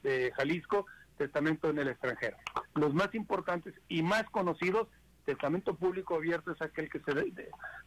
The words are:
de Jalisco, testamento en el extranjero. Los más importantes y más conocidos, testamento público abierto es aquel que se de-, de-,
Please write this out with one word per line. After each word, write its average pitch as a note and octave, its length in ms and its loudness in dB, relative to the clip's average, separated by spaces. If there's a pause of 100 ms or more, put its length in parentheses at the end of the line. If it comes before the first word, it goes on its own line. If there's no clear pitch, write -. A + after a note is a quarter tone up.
de C3 300 2
Jalisco, E3+ 540 0 (300)
testamento D3+ 540 0
en D3 80 0
el C#3 100 0
extranjero. A#2+ 480 -4 (380)
Los D3+ 180 4
más G3 220 2
importantes F3+ 600 -2 (140)
y E3 140 0
más G#3 220 4
conocidos, F#3 640 0 (360)
testamento D#3+ 520 0
público F3+ 400 0
abierto E3 360 0
es - 80 -8
aquel D#3 300 -4
que D3 100 -6
se C#3+ 140 -2
de-, - 160 0
de-, - 200 -14 (360)